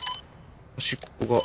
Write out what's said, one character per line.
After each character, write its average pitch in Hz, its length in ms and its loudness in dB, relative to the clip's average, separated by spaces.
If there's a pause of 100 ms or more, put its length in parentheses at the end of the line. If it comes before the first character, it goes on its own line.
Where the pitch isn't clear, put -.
(760)
端 - 200 -2
っ - 40 -4 (260)
こ 120 100 6
が 113 100 8